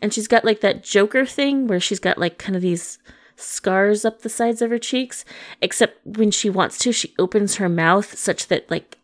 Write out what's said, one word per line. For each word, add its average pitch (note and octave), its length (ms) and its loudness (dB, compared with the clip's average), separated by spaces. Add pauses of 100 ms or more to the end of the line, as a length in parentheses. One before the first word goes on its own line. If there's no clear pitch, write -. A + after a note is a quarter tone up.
and G#3 120 -2
she's G#3+ 140 -4
got, A#3 180 4
like, A3 160 2
that - 220 0
Joker G#3+ 420 2
thing C#4 420 -2
where F#3 120 2
she's F#3+ 200 -2
got, - 200 0
like, E3+ 180 -2
kind F#3+ 180 -6
of F3+ 60 -2
these F3 380 -2 (360)
scars G3+ 680 0
up A3 160 -2
the A3 80 -8
sides A#3 320 -2
of A#3 80 0
her A#3 100 -2
cheeks, B3+ 460 -4 (360)
except - 440 0
when G#3+ 260 2
she - 180 0
wants F#3+ 300 0
to, B3 120 2
she - 280 -4
opens G3+ 360 2
her F#3+ 140 0
mouth E3+ 480 2
such - 300 -4
that, - 220 -2
like, - 340 -6